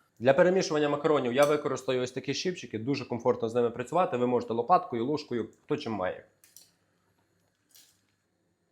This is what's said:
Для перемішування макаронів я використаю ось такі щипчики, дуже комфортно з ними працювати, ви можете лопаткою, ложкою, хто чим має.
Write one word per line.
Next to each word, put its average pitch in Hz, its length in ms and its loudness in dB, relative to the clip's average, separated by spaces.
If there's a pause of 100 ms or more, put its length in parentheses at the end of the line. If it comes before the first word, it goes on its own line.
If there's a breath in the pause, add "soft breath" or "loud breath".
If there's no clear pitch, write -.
(200)
Для 127 140 4
перемішування 170 560 2
макаронів 143 440 0
я 139 120 4
використаю 135 560 0
ось 123 100 -4
такі 135 220 -6
щипчики, 135 460 -6
дуже 123 260 -4
комфортно 117 440 0
з 113 60 -6
ними 120 140 2
працювати, 123 480 -2
ви 123 100 2
можете 120 260 0
лопаткою, 120 520 0
ложкою, 127 440 -4 (140)
хто 147 140 -2
чим 113 160 -6
має. 92 320 -4 (2500)